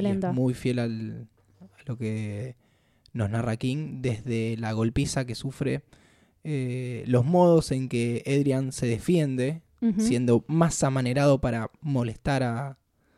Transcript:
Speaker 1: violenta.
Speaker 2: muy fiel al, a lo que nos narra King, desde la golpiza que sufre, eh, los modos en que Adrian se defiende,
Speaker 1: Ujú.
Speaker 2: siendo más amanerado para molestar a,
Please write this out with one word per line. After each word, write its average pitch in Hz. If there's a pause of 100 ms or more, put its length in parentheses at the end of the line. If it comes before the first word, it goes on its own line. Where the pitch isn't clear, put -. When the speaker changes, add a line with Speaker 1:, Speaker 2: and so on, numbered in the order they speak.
Speaker 1:
violenta. 196
Speaker 2:
muy 127
fiel 123
al, 113 (340)
a -
lo 117
que 110 (580)
nos 107
narra 113
King, 135
desde 113
la 113
golpiza 123
que 120
sufre, 135 (600)
eh, 127
los 120
modos 170
en 131
que 117
Adrian 135
se -
defiende, 135 (200)
Speaker 1:
Ujú. 220
Speaker 2:
siendo 120
más 165
amanerado 135
para 113 (120)
molestar 131
a, 127 (380)